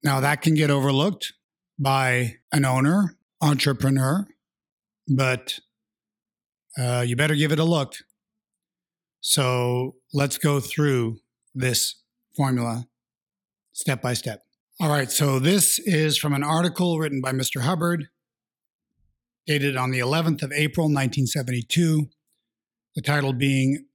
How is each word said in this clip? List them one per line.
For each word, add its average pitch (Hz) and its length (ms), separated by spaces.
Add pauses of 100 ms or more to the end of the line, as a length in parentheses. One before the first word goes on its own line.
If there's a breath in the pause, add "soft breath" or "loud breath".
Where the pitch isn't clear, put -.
Now, 139 160
that 143 220
can 160 120
get 151 160
overlooked 143 640 (460)
by 127 560 (160)
an 143 120
owner, 143 540 (240)
entrepreneur, 135 840 (840)
but, 131 520 (1200)
uh, 123 260
you 120 120
better 151 180
give 147 160
it 147 80
a 160 60
look. 160 300 (1200)
So 127 760 (160)
let's 139 240
go 143 240
through 123 580 (340)
this 127 480 (360)
formula 120 500 (840)
step - 280
by 123 120
step. 113 300 (360)
All 165 100
right, 143 220
so 139 280
this 180 400
is 156 380
from 151 160
an 139 100
article 170 560
written 147 220
by 131 120
Mister 131 280
Hubbard, 170 460 (1400)
dated 143 300
on 127 160
the 127 80
eleventh 156 420
of 139 120
April, 151 340
nineteen 135 400
seventy-two, 147 840 (840)
the - 60
title 143 320
being 135 600